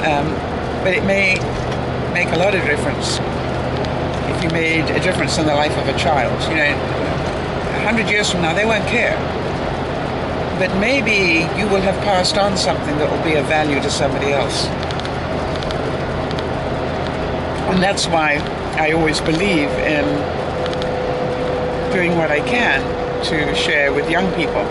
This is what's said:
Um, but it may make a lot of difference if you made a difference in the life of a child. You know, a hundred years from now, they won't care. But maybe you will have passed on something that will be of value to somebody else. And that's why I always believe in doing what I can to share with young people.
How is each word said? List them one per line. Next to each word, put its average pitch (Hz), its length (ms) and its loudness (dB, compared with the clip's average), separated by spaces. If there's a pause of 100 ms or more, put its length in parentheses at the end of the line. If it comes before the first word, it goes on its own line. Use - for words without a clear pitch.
Um, 147 260 0 (520)
but 185 80 2
it 180 100 0
may 196 320 4 (760)
make 175 200 0
a 165 40 2
lot 190 180 4
of 170 80 0
difference 147 560 0 (1120)
if - 120 -2
you 170 80 2
made 160 340 2 (100)
a 151 60 2
difference 160 360 2
in 160 80 2
the 151 80 4
life 147 240 4
of 127 160 0
a - 60 0
child. 143 500 2
You 165 60 0
know, 147 160 4
a - 1120 -2
hundred 214 260 2
years 208 220 2
from 175 100 0
now, 165 120 2
they 202 120 2
won't 214 220 2
care. 196 300 2 (1400)
But 185 220 0
maybe 202 680 2 (140)
you 208 80 0
will 196 140 2
have 190 220 2
passed 185 320 2
on 202 220 2
something 151 400 0
that 147 140 2
will 120 120 -2
be 156 140 2
of 135 80 2
value 151 340 2
to 135 120 0
somebody 131 400 0
else. 127 340 0 (3000)
And 185 140 4
that's 196 240 2
why 156 300 2 (380)
I 156 180 2
always 156 280 2
believe 160 480 2
in 135 340 0 (1900)
doing 170 240 2
what 160 140 2
I 147 80 2
can 165 420 2 (440)
to 151 280 0
share 143 400 2
with 147 160 0
young 175 240 2
people. 117 380 0